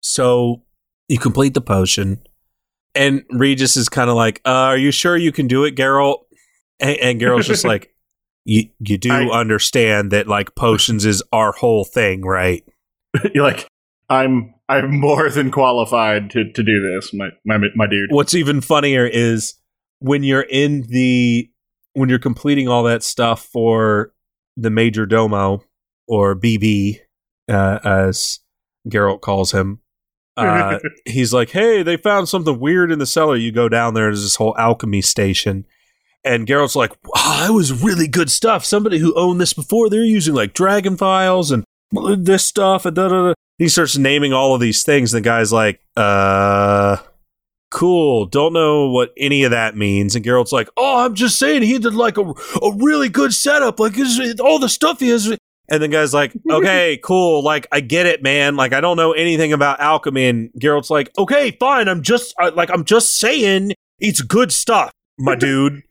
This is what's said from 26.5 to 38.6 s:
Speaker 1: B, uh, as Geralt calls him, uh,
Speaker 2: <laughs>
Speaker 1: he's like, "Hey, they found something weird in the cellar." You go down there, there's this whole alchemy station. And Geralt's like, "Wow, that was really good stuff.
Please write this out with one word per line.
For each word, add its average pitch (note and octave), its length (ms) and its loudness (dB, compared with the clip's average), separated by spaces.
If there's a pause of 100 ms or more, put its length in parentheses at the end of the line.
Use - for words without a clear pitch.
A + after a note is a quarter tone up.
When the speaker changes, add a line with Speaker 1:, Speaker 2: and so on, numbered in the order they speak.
Speaker 1:
B, G#2 420 0 (480)
uh, G2 360 0
as F#2+ 560 -2 (480)
Geralt G2+ 340 0
calls G2 300 -2
him, G2 280 -2 (560)
uh, G#2 420 0 (140)
Speaker 2:
<laughs> - 140 -20
Speaker 1:
he's A#2+ 260 -2
like, A#2+ 180 0
"Hey, G#3+ 320 2
they E3+ 140 -2
found G3 320 0
something D#3 300 -2
weird E3+ 340 0
in D#3 60 -2
the C#3 80 -4
cellar." D3+ 300 0
You A#2 160 -4
go A#2 160 0
down A#2 260 0
there, A2 120 0
there's G#2 160 -2
this G2+ 140 -4
whole G#2+ 220 -2
alchemy A2+ 420 0
station. G2 640 -2 (600)
And A#2+ 220 -2
Geralt's C#3+ 300 0
like, A#2+ 160 0 (140)
"Wow, - 400 -2
that G#3 80 2
was C3+ 280 0
really E3 260 0
good D#3+ 220 -2
stuff. A3+ 340 0